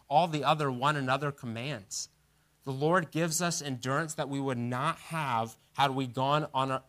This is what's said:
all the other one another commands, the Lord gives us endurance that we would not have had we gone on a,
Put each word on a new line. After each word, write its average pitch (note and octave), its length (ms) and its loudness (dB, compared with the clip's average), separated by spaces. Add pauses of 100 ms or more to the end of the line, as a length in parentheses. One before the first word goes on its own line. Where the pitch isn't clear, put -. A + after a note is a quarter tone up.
all D#3 180 4
the D3+ 160 -2
other D3 280 2
one C3+ 260 2
another C#3 340 0
commands, A#2 800 -8 (560)
the C#3 60 -4
Lord D#3 400 2
gives E3 300 0
us F3 200 0
endurance C#3 540 -2
that D3 120 -2
we C#3 140 -2
would C3+ 160 0
not B2 420 -2
have B2+ 560 -2 (180)
had C#3 180 4
we C3+ 140 0
gone C3 480 0
on C3 160 0
a, C3 200 -4